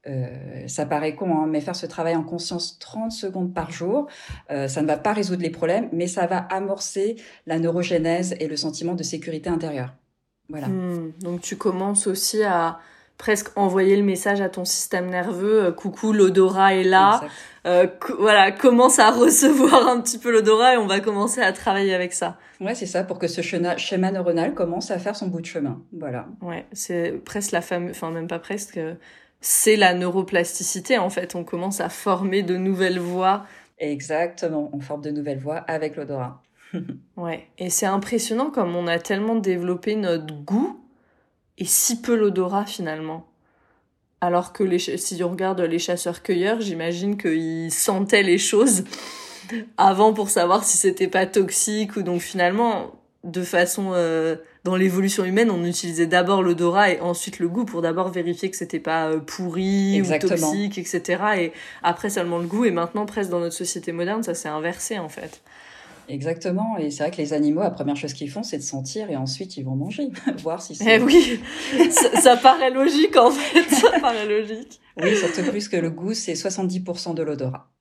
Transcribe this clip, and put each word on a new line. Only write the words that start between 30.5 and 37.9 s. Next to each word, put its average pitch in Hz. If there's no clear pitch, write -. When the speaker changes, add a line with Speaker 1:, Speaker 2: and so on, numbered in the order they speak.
Speaker 2:
en 185
fait. 180
On 175
commence 185
à 190
former 190
de 180
nouvelles 185
voies. 185
Speaker 1:
Exactement, 156
on 143
forme 147
de 151
nouvelles 147
voies 147
avec 156
l'odorat. 135
<laughs> 180
Speaker 2:
Ouais, 170
et 180
c'est 175
impressionnant 220